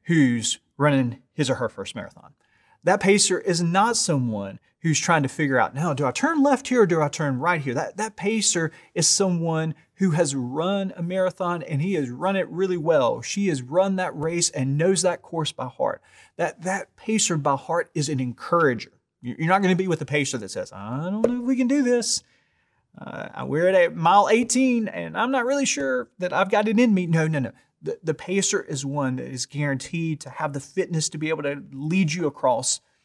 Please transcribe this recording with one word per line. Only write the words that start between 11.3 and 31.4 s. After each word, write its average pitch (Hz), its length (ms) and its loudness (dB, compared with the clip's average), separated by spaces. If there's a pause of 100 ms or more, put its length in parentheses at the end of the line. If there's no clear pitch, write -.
and 139 180 -4
he 190 140 -2
has 135 160 -2
run 175 240 -2
it 185 140 0
really 180 280 -2
well. 135 460 2
She 202 240 -2
has 135 160 0
run 185 320 2
that 185 200 -2
race 165 360 -2
and 135 260 -2
knows 180 240 4
that 180 220 0
course 160 280 -4
by 127 140 -10
heart. - 340 -4 (360)
That, 170 260 -4
that 185 340 -4
pacer 208 420 2
by 139 180 2
heart 165 400 -2
is 151 120 0
an 143 120 -2
encourager. 131 720 0 (280)
You, 123 200 -8
you're 160 80 -2
not 196 160 4
gonna 185 120 4
be 190 120 0
with 165 100 0
the 147 80 -6
pacer 139 320 -2
that 101 140 -10
says, - 200 -8
"I 120 380 -8
don't 220 180 0
know 247 120 -2
if - 20 -8
we 254 140 0
can 247 120 0
do 285 140 2
this. 247 400 0 (760)
Uh, - 520 -12
we're 156 200 0
at 180 200 6
a 160 80 -6
mile 170 340 6
eighteen 240 580 2
and 165 300 -8
I'm 233 140 0
not 359 160 0
really 285 180 0
sure 262 540 -4
that 180 140 -6
I've 190 180 0
got 214 160 2
it 220 120 2
in 240 140 4
me." 180 140 2
No, 165 180 2
no, 160 140 0
no. 120 120 -4 (280)
The, - 220 -8
the 160 140 -2
pacer 190 480 -2
is 139 200 -8
one 135 340 -2
that 123 100 -8
is 131 180 -8
guaranteed 147 760 -4
to 131 100 -16
have 151 220 -6
the 139 60 -6
fitness 170 500 -4
to 156 100 -10
be 156 100 -4
able 156 140 -4